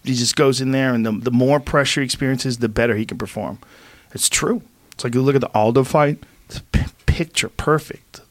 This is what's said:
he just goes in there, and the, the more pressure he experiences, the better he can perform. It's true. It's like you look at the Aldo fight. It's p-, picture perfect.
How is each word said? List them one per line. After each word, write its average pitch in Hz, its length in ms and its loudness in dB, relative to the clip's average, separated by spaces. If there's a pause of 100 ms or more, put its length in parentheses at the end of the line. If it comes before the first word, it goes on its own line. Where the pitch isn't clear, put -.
he 131 100 -2
just 120 220 -2
goes 135 260 2
in 131 80 -2
there, 131 240 0
and 113 100 0
the, 113 100 -2
the 107 180 -4
more 131 280 4
pressure 139 420 0
he 135 40 -2
experiences, 127 540 -4
the 120 100 0
better 117 260 0
he 107 120 -4
can - 100 -10
perform. 101 400 -8 (560)
It's - 160 -2
true. 202 320 0 (300)
It's - 120 -14
like 120 120 -2
you 131 80 2
look 139 100 4
at 127 80 4
the - 140 -4
Aldo 113 280 4
fight. 147 360 2 (280)
It's - 120 -12 (120)
p-, - 120 2 (240)
picture - 420 0
perfect. - 800 -4